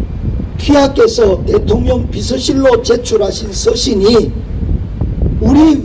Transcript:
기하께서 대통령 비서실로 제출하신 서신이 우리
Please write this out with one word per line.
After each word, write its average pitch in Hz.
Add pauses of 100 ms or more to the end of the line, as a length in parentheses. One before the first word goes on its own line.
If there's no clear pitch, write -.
(580)
기하께서 254
대통령 240
비서실로 269
제출하신 220
서신이 208 (1080)
우리 294